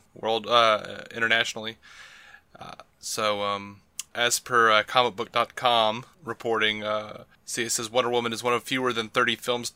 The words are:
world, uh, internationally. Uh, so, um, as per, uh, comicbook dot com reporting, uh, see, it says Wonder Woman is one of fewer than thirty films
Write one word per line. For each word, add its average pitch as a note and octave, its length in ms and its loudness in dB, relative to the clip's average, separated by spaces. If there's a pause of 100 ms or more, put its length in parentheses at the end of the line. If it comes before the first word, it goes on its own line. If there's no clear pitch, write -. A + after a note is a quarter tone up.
(140)
world, A2 320 -2
uh, A2+ 560 2 (120)
internationally. A2+ 640 -2 (840)
Uh, - 140 -16 (260)
so, G#2+ 440 -2
um, G2+ 380 -6 (340)
as A#2+ 260 0
per, A#2 300 4
uh, G#2+ 120 6
comicbook A#2 480 0
dot A#2 240 -2
com A#2 520 2 (180)
reporting, A2 580 -2
uh, G#2+ 420 -6 (200)
see, - 200 -6
it A2+ 60 -4
says A2+ 200 -4
Wonder A#2+ 200 2
Woman A#2+ 220 0
is A2 100 -8
one A#2+ 120 2
of A2 100 -2
fewer B2+ 280 -2
than A2 180 -4
thirty A#2+ 260 0
films A#2+ 400 -4